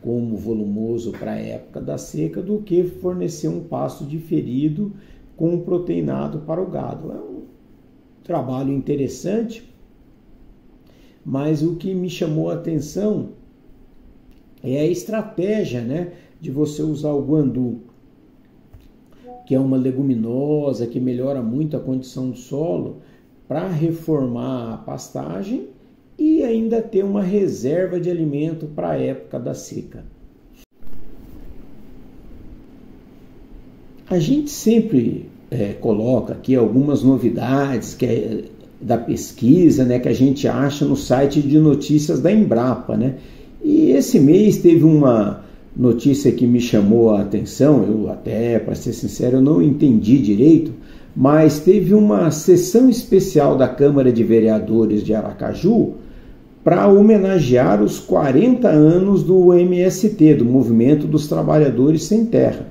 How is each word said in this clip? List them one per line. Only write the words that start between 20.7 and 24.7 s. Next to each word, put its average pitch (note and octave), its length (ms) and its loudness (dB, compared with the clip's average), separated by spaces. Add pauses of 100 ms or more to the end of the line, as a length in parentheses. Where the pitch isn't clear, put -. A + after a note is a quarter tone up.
que A#2 120 -8
melhora B2+ 440 -6
muito D3 340 -6
a A#2 40 -6
condição B2+ 500 -8
do A2+ 60 -12
solo, C#3 600 -8 (500)
pra E3 220 -8
reformar C3 1080 -6